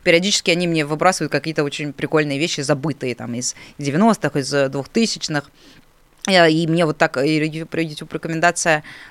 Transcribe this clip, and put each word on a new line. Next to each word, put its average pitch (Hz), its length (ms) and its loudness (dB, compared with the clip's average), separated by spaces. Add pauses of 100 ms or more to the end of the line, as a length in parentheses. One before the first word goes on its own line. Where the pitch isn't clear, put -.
периодически 180 480 2
они 175 160 2
мне 160 180 0
выбрасывают 156 460 0
какие-то 160 320 -2
очень 143 280 -6
прикольные 147 460 -2
вещи, 151 240 -2
забытые 135 540 -4
там 120 180 -10
из 123 220 -6 (240)
девяностых, 151 560 2
из, 139 180 -4
э, 139 160 2
двухтысячных. 147 800 -4 (800)
Я, 180 200 6
и 160 200 2
мне 165 180 2
вот 151 120 -2
так, 156 200 0
и 151 220 2
ре-, 160 260 -4
про 165 160 -6
YouTube 156 320 -10
рекомендация, 165 680 0 (280)